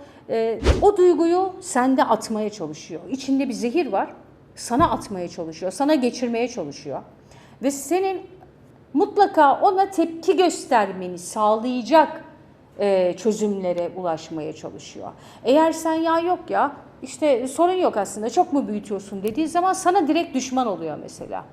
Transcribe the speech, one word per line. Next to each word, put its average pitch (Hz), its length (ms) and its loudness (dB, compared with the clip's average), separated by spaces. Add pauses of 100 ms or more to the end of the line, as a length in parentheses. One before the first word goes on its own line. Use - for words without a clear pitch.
(300)
E, 226 300 -2 (220)
o 403 160 6
duyguyu 359 640 4
sende 262 420 2
atmaya 214 460 0
çalışıyor. 156 600 -10
İçinde 269 400 -2
bir 233 40 -6
zehir 240 380 -2
var, 220 180 -2 (460)
sana 294 360 0
atmaya 185 360 -6
çalışıyor, 165 440 -8
sana 285 240 2
geçirmeye 240 520 0
çalışıyor. 151 540 -8 (600)
Ve 262 100 0
senin 370 500 -2 (720)
mutlaka 339 680 4
ona 381 280 4
tepki 330 480 0
göstermeni 190 800 0
sağlayacak, 226 1080 2 (560)
e, 185 380 2
çözümlere 190 800 -2
ulaşmaya 160 580 -6
çalışıyor. - 580 -14 (320)
Eğer 311 280 6
sen 320 220 -2
ya 330 260 2
yok 359 200 0 (100)
ya, 240 220 0 (300)
işte 262 460 0
sorun 330 260 2
yok 339 240 0
aslında, 208 320 -4
çok 277 240 0
mu 254 140 0
büyütüyorsun 202 560 -6
dediği 285 240 -2
zaman 349 260 0
sana 359 340 2
direkt 330 280 0
düşman 254 320 -2
oluyor 165 340 -4
mesela. - 520 -12